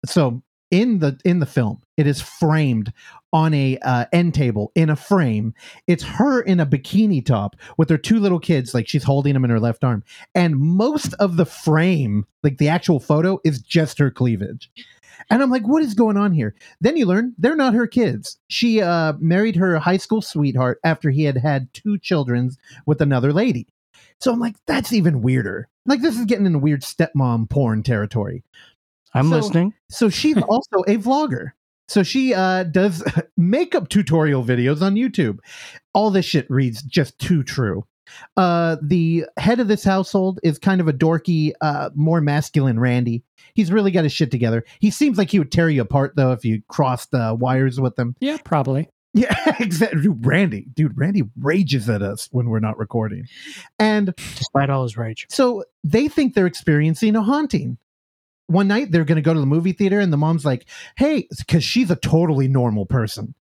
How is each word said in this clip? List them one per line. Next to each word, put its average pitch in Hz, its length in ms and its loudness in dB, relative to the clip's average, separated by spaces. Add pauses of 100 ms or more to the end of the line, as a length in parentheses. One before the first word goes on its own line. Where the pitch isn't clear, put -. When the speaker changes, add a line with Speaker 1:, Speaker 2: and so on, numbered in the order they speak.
Speaker 1:
So 127 380 0 (280)
in 208 280 2
the, 143 260 -2
in 175 140 4
the 147 60 2
film, - 360 -2 (160)
it 151 80 2
is 143 160 0
framed 139 720 0 (400)
on 156 220 2
a, 135 260 0
uh, 123 340 0
end 175 200 2
table 113 420 0
in 160 140 4
a 151 60 2
frame. 113 580 0 (340)
It's 175 160 2
her 254 380 0
in 185 180 2
a 156 60 2
bikini 151 600 0
top 104 300 0 (220)
with 160 120 0
her 160 80 2
two 226 220 2
little 185 200 2
kids, 131 340 -2
like, 117 140 -2
she's 143 160 -2
holding 139 300 2
them 131 100 2
in 120 80 0
her 113 80 2
left 117 240 -2
arm. 120 200 0 (300)
And 170 240 2
most 196 580 0
of 190 220 0
the 170 80 4
frame, 156 800 0 (180)
like, 139 140 0
the 151 120 2
actual 170 300 0
photo, 165 440 0
is 143 180 0
just - 380 -2
her 139 100 4
cleavage. 110 600 -4 (600)
And 240 140 2
I'm 262 60 2
like, 247 180 0
"What 311 160 2
is 233 120 -4
going 214 220 2
on 202 160 2
here?" 113 220 -2 (260)
Then 262 160 2
you 262 80 2
learn 226 320 0
they're 247 180 2
not 262 180 2
her 233 140 2
kids. 135 500 -2 (120)
She, 226 320 0
uh, 165 380 0
married 180 380 2
her 175 220 2
high 180 180 0
school 220 240 -2
sweetheart 127 640 -2
after 160 260 0
he 143 140 0
had 139 140 0
had 135 360 -2
two 208 240 -4
children 127 540 -2 (340)
with 151 160 0
another 139 320 2
lady. 185 340 0 (540)
So 254 100 0
I'm 233 80 -2
like, 233 160 -4 (100)
"That's 277 280 -2
even 160 280 2
weirder." 117 460 -2 (180)
Like, 254 160 2
this 262 160 0
is 240 80 -4
getting 202 200 0
into 165 140 2
weird 143 220 0
stepmom 123 680 -2
porn 113 340 0
territory. 104 600 -4 (680)
Speaker 2:
I'm 131 160 2
Speaker 1:
So 165 80 2
Speaker 2:
listening. 175 360 0 (160)
Speaker 1:
so 226 200 2
she's 302 280 0
Speaker 2:
<laughs> - 120 0
Speaker 1:
also 226 380 0
a 208 100 2
vlogger. 233 540 -2 (360)
So 208 160 2
she, 262 300 0
uh, 185 300 0
does 180 400 0 (180)
<laughs> - 160 -6
makeup 240 520 0
tutorial 156 540 2
videos 127 380 0
on 196 140 0
YouTube. 170 420 -2 (560)
All 208 180 2
this 185 140 2
shit - 240 -2
reads 127 320 -2
just 143 380 -2
too 160 240 0
true. 104 420 -4 (520)
Uh, 170 440 2
the 165 440 0 (120)
head 233 220 0
of 226 80 0
this 208 160 0
household 190 600 0
is 156 160 0
kind 190 220 2
of 160 60 0
a 151 60 0
dorky, 160 580 0 (100)
uh, 147 340 -4
more 160 260 2
masculine 143 580 0
Randy. 120 440 0 (300)
He's 180 180 0
really 196 200 2
got 175 120 0
his 147 100 0
shit 139 180 -2
together. 117 340 0 (140)
He 208 100 2
seems 269 300 0
like 196 100 0
he 202 100 2
would 143 120 -2
tear 165 180 2
you 139 120 2
apart, 139 340 -2
though, 131 160 2
if 123 120 -4
you 110 260 0
crossed, 127 440 -2
uh, 113 260 0
wires 127 400 0
with 127 200 -2
him. 120 200 -4
Speaker 3:
Yeah, 285 240 -4
probably. 143 460 -2 (240)
Speaker 1:
Yeah, 233 220 2 (200)
<laughs> - 40 -16
exactly. 175 420 0
Dude, 143 240 0
Randy. 143 480 0
Dude, 151 240 -2
Randy 170 260 0 (160)
rages 139 480 0
at 104 140 0
us 101 300 -8
when 120 180 -2
we're 110 100 -2
not 110 200 -4
recording. 110 480 -6 (520)
And 214 360 0
Speaker 2:
Despite - 560 -4
all 131 120 -2
his 113 140 -6
rage. 113 320 -8
Speaker 1:
so 247 340 -2 (200)
they 226 240 2
think - 260 0
they're 185 140 2
experiencing 160 680 0
a 226 60 0
haunting. 226 560 -2 (680)
One 190 200 2
night, 208 240 0
they're 160 140 2
gonna 156 180 0
go 165 100 2
to 156 60 0
the 139 80 0
movie 170 240 0
theater, 196 280 0
and 180 140 2
the 143 40 2
mom's 156 280 0
like, 127 220 -2 (300)
"Hey," 294 300 0 (200)
'cause 160 160 2
she's 233 260 0
a 170 60 2
totally 156 520 0
normal 120 380 0
person. 110 560 -4